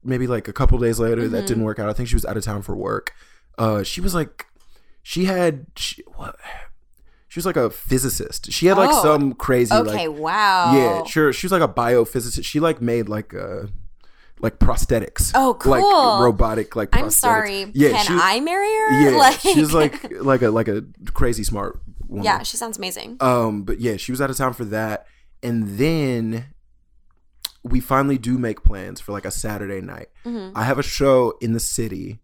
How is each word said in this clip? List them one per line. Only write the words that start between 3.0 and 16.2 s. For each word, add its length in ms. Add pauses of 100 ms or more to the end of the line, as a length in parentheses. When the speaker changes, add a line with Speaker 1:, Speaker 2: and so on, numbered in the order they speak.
Speaker 1:
Uh, 240
she 180
was, 140
like, 320 (560)
she 240
had, 400 (100)
she, 260 (140)
what? 200 (920)
She 100
was, 80
like, 100
a 140
physicist. 800
She 160
had, 120
like, 140
Speaker 2:
Oh. 100
Speaker 1:
some 320
crazy, 400
Speaker 2:
Okay, 340
Speaker 1:
like, 100
Speaker 2:
wow. 560
Speaker 1:
yeah, 300
sure. 280
She 140
was, 60
like, 100
a 60
biophysicist. 760
She, 160
like, 200
made, 300
like, 240
uh, 320 (760)
like, 180
prosthetics. 760
Speaker 2:
Oh, 320
Speaker 1:
Like, 160
Speaker 2:
cool. 400